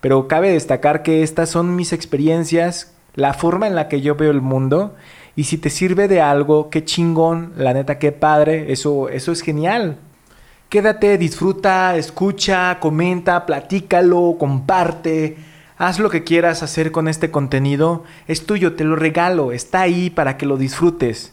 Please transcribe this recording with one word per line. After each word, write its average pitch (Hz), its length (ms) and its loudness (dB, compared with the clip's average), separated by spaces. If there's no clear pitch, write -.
Pero 135 240 2
cabe 175 240 2
destacar 151 500 0
que 160 220 2
estas 156 260 -2
son 175 280 -2
mis 175 160 -4
experiencias, 165 960 -2
la 139 180 0
forma 175 340 0
en 196 80 -2
la 156 120 -2
que 143 140 -2
yo 143 140 0
veo 151 160 2
el 143 100 2
mundo. 135 560 0
Y 147 80 -2
si 160 120 -4
te 156 120 -2
sirve 185 400 0
de 190 100 4
algo, 151 500 2
qué 156 140 -2
chingón, 165 720 0
la 131 180 0
neta, 139 260 -2
qué 147 120 2
padre, 151 600 2
eso, 139 340 0
eso 131 240 -6
es 165 100 -4
genial. 165 560 -2
Quédate, 208 500 2
disfruta, 185 760 0
escucha, 180 840 -2
comenta, 175 640 0
platícalo, 175 920 2
comparte. 160 1000 -2
Haz 175 220 -2
lo 214 100 2
que 160 160 -2
quieras 170 380 2
hacer 160 280 -2
con 160 160 0
este 160 240 -2
contenido. 143 720 0
Es 160 180 -6
tuyo, 180 280 0
te 160 100 -4
lo 156 140 0
regalo, 160 560 0
está 185 300 -2
ahí 180 260 0
para 143 260 -2
que 143 100 -8
lo 139 120 0
disfrutes. 135 760 -2